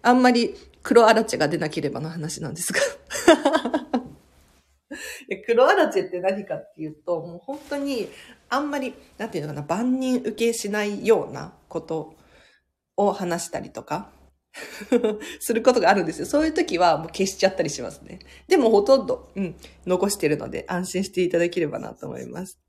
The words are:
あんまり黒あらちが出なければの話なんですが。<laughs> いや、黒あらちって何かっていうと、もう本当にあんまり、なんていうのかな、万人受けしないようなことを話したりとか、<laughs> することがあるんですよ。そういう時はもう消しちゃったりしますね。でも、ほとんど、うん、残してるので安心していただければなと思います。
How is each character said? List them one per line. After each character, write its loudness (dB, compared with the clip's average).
あ 6
ん 6
ま 8
り 2
黒 8
あ 8
ら 4
ち -4
が 2
出 -2
な -2
け -6
れ -4
ば -8
の -6
話 -8
な -8
ん -10
で -12
す -6
が。 0
<laughs> 0
い -6
や、 -6
黒 6
あ 6
ら 4
ち 0
っ -4
て -6
何 -2
か -8
っ -14
て -14
い -8
う -12
と、 -6
も -14
う -16
本 -12
当 -6
に -4
あ 0
ん -6
ま -4
り、 -6
な -8
ん -10
て -6
い -2
う -8
の -8
か -8
な、 -10
万 0
人 0
受 -6
け 0
し -6
な -2
い -6
よ 4
う -12
な -12
こ -8
と -8
を 2
話 -4
し -14
た -8
り -10
と -14
か、 -8
<laughs> -2
す -4
る 0
こ 8
と 4
が 4
あ 6
る 2
ん -2
で -4
す -10
よ。 -6
そ 2
う 2
い 0
う -10
時 -2
は 4
も -8
う -12
消 -2
し -8
ち 2
ゃ 4
っ -12
た -2
り -4
し -10
ま -10
す -20
ね。 -18
で 4
も、 4
ほ 6
と 6
ん -8
ど、 -6
う -8
ん、 -4
残 0
し -4
て -2
る 2
の -8
で -10
安 -4
心 -4
し -8
て -2
い 0
た 0
だ 2
け -4
れ 0
ば -6
な -12
と -16
思 -10
い -12
ま -12
す。 -20